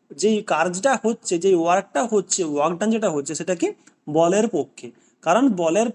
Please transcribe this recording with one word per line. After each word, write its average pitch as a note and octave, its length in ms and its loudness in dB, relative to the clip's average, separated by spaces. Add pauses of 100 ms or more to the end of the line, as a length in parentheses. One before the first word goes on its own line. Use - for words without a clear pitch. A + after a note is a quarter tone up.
(120)
যেই G#3 320 0
কাজটা F3+ 480 0 (120)
হচ্ছে, A3+ 340 -2
যেই F#3 180 2
ওয়ার্কটা F3+ 460 0 (100)
হচ্ছে, G3 320 -2
ওয়ার্ক D3+ 360 -2
ডান G#3 120 -2
যেটা A3 180 0
হচ্ছে D3 260 -4
সেটা F3+ 200 -4
কি? D#4 120 -2 (420)
বলের F3 380 2
পক্ষে। C#3 400 -6 (340)
কারণ G3+ 280 2
বলের F3+ 460 0